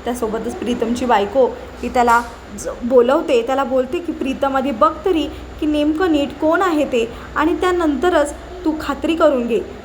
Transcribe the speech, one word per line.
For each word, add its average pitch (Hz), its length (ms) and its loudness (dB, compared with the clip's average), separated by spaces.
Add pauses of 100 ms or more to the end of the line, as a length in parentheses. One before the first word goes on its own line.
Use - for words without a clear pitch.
त्यासोबतच 226 500 -4
प्रीतमची 240 500 -2
बायको 220 420 2 (360)
ही 240 60 -6
त्याला 240 340 4 (360)
ज-, - 100 -8 (160)
बोलवते, 254 580 4
त्याला 269 220 -2
बोलते 262 340 -2
की, 320 140 -6
"प्रीतम, 269 440 -2
आधी 269 140 0
बघ 294 220 2 (120)
तरी 330 220 0 (340)
की 311 60 -2
नेमकं 302 460 2
नीट 285 160 2 (120)
कोण 330 220 2
आहे 311 220 2
ते, 233 280 0 (240)
आणि 311 240 2
त्यानंतरच 339 760 2 (300)
तू 311 160 0
खात्री 311 360 -2
करून 294 300 4
घे." 220 140 0 (240)